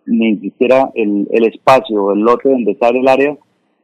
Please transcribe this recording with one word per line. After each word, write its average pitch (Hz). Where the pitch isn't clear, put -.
ni 113
siquiera 127
el, 104
el 113
espacio, 107
el 101
lote 120
donde 113
sale 120
el 131
área, 139